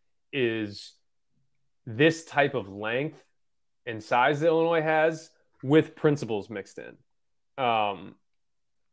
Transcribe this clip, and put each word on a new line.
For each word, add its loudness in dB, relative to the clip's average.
is -4
this 2
type 0
of -6
length -6
and -10
size 2
that 2
Illinois 2
has 0
with 4
principles 0
mixed -12
in. -14
Um, 0